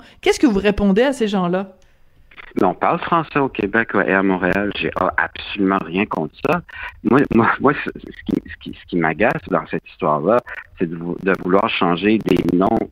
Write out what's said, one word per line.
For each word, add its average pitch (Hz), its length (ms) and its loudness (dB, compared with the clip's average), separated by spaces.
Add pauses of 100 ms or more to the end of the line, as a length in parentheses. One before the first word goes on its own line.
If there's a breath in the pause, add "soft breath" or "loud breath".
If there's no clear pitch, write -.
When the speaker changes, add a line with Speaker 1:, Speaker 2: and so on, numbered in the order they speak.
(220 loud breath)
Speaker 1:
Qu'est-ce 403 180 0
que 311 80 4
vous 196 120 2
répondez 202 340 2
demander 226 100 4
à 277 100 2
ces 226 140 -2
gens-là ? 190 460 -2 (800)
Speaker 2:
Mais - 100 2
on 90 100 2
parle 147 240 0
français 165 400 -2
au 135 100 0
Québec, 113 460 -2
ouais, 95 140 2
et 92 40 2
à 95 80 4
Montréal. 95 540 0
J'ai, - 240 -4
ah, - 180 0
absolument 95 680 -2
rien 90 220 -2
contre - 300 -6 (120)
ça. 170 140 0 (420 loud breath)
Moi, 123 160 4 (140)
moi, 113 160 4 (100)
moi, 139 140 2 (100)
ce, - 60 -8 (100)
ce - 260 -18
qui, - 240 -2
ce - 120 -14
qui, - 180 -14
ce - 80 -20
qui 92 100 -2
m'agace 87 520 0
dans 80 220 0
cette - 180 -8
histoire-là, 82 500 0 (380 loud breath)
c'est 87 100 -2
de 85 80 -8
vou-, 85 280 -8
de 95 100 2 (100)
vouloir 98 260 2
changer 95 500 2
des 90 360 0
noms, 98 220 2 (140)